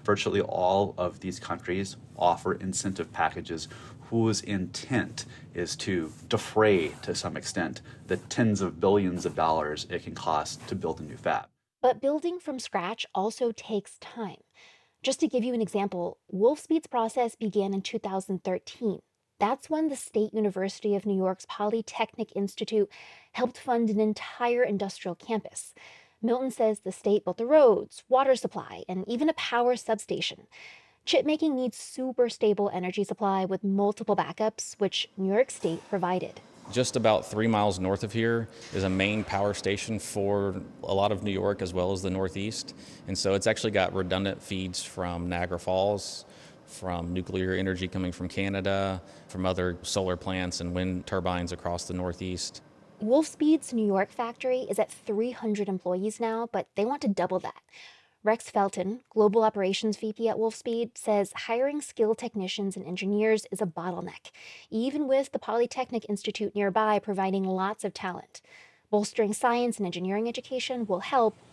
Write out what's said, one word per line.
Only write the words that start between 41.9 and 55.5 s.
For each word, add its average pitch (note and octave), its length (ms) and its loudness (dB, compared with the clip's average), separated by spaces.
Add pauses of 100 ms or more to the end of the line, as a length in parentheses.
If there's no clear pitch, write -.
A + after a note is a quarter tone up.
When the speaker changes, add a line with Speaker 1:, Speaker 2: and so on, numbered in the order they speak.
Speaker 3:
as F#2 80 -2
the F#2+ 80 -4
Northeast. F#2+ 640 -4 (320)
And F#2+ 120 -4
so G2 160 2
it's G2 120 2
actually A2 260 2
got F#2 200 2
redundant F#2+ 500 -2
feeds F#2+ 400 -6
from F2 460 -4
Niagara F2 300 -2
Falls, G2 640 0 (400)
from F2 480 -6
nuclear F#2 400 -2
energy F#2 340 -2
coming F2+ 240 -4
from F2 160 -8
Canada, G2 760 -2 (260)
from F#2 160 -6
other F2+ 380 0
solar F#2 340 0
plants F#2 460 -4
and F2 120 -4
wind F2+ 320 -2
turbines F2+ 460 -2
across F2 320 -4
the - 80 -8
Northeast. F2+ 720 -6 (400)
Speaker 2:
Wolfspeed's D4+ 720 2
New A3 120 2
York G3 240 2
factory B3+ 500 -2 (100)
is G3+ 80 -2
at G#3 120 2
three A3+ 420 -2
hundred G#3 360 -2